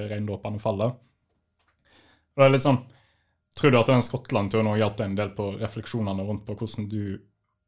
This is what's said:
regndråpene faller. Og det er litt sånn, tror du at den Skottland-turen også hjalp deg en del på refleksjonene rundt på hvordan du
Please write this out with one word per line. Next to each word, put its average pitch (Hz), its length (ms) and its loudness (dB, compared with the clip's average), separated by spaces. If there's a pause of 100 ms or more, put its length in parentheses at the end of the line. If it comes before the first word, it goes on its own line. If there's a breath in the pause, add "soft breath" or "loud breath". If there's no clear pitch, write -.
(100)
regndråpene 104 520 -6
faller. 110 320 -2 (1400 soft breath)
Og - 0 -
det 139 80 8
er 135 80 8
litt 135 80 2
sånn, 143 220 2 (720 soft breath)
tror 147 140 4
du 123 80 6
at 113 80 4
den 127 140 6
Skottland-turen 110 640 -2
også 107 120 0
hjalp 104 180 0
deg 110 120 -2
en 98 60 -4
del 101 140 -2
på 101 300 -6
refleksjonene 98 680 -6
rundt 104 180 -6
på 107 100 -8
hvordan 107 340 -6
du 104 300 -6 (480)